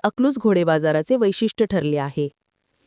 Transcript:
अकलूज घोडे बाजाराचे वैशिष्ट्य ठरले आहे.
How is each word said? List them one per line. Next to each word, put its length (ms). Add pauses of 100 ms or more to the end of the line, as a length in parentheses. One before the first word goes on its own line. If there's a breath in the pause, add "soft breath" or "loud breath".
अकलूज 380
घोडे 220
बाजाराचे 520
वैशिष्ट्य 500
ठरले 300
आहे. 320 (580)